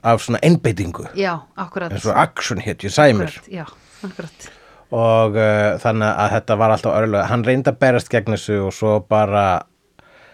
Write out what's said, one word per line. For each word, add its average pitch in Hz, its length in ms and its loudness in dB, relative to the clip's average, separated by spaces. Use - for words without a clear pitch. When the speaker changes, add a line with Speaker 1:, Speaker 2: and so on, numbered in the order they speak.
Speaker 1:
af 113 180 2
svona 117 180 -4
einbeitingu. 120 720 0
Speaker 2:
Já, 180 260 -4
akkurat. 180 340 -8
Speaker 1:
Eins - 140 -6
og 107 100 -2
action 139 420 -4
hetju 98 300 -8
Sæmir. 110 400 4
Speaker 2:
Akkurat, - 220 -18
já, 175 140 -12
akkurat. - 460 -16
Speaker 1:
Og, 113 440 2
eh, 107 400 2
þannig 110 400 0
að 101 140 0
þetta 110 260 0
var 110 140 4
alltaf 107 320 0
örlög. 101 240 0
Hann 123 180 0
reyndi 127 200 0
að - 140 0
berast 123 300 2
gegn 113 240 -2
þessu 101 340 -2
og 92 60 -6
svo 107 340 0
bara 101 560 2